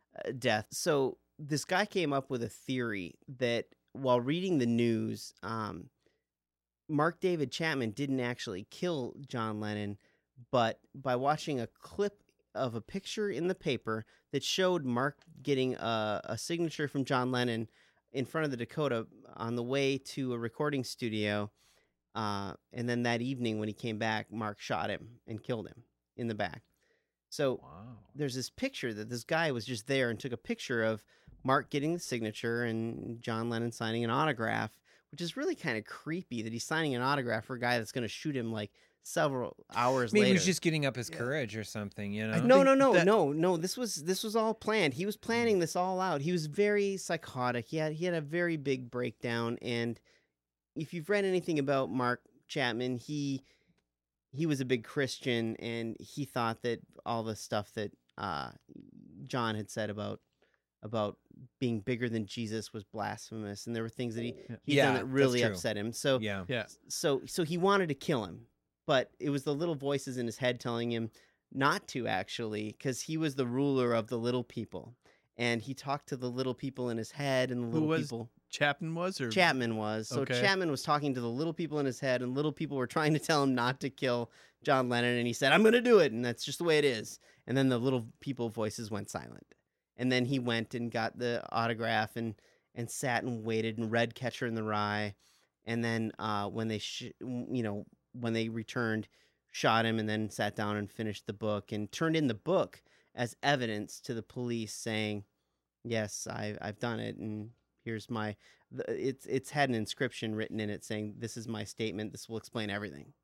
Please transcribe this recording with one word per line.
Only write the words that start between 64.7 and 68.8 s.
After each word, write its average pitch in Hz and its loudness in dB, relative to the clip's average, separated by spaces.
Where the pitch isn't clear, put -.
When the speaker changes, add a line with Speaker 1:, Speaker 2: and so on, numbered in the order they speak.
Speaker 1:
done 139 8
Speaker 2:
Yeah, - -
Speaker 1:
that 127 0
really 131 4
Speaker 2:
that's 113 6
true. 101 -2
Speaker 1:
upset 104 0
him. 104 -2
So, 135 2
Speaker 2:
Yeah. 101 -2
Speaker 3:
Yeah. 120 -2
Speaker 1:
so, 143 2
so - -2
he 160 -2
wanted 196 6
to 147 0
kill 131 0
him, 98 -12